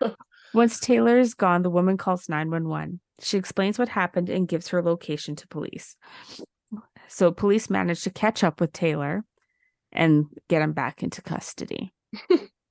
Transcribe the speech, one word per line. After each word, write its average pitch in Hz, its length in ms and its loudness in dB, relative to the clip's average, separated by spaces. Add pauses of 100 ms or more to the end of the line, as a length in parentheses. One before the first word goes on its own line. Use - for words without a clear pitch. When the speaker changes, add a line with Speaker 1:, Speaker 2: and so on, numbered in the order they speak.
Speaker 1:
<laughs> - 520 -6
Speaker 2:
Once 233 260 4
Taylor 233 380 4
is 247 160 4
gone, 180 300 2
the 180 60 0
woman 180 280 2
calls 185 320 -4
nine 160 220 -2
one 165 180 -2
one. 156 300 -6 (220)
She - 160 -2
explains 196 420 -2
what 240 100 0
happened 180 400 -2
and 185 180 0
gives 170 220 -4
her 180 120 0
location 165 560 -4
to - 100 -20
police. - 480 -10 (1120)
So 175 240 2
police 202 380 0
managed 175 340 0
to 185 80 -6
catch - 320 -2
up 160 160 2
with 165 140 -2
Taylor 156 500 -2 (680)
and 151 340 4 (240)
get 160 120 4
him 156 120 0
back 139 300 -6
into - 180 -8
custody. - 720 -10 (360)
Speaker 1:
<laughs> 359 100 6 (320)